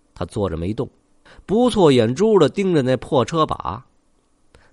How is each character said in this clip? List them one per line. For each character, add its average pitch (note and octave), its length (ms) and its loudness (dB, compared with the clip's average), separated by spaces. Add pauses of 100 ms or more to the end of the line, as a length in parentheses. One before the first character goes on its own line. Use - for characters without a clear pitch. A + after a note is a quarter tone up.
(140)
他 - 120 -8
坐 G2+ 220 -4
着 D#2+ 100 -8
没 F2 160 -6
动， B2+ 140 -8 (580)
不 A#3 240 0
错 G3+ 200 4
眼 A#2+ 240 2
珠 G3+ 240 2
地 D#3 120 4
盯 F#3+ 240 -2
着 D3 80 2
那 B2+ 160 0
破 B2+ 260 -2
车 D#3 220 -2
把。 A2 360 -8 (920)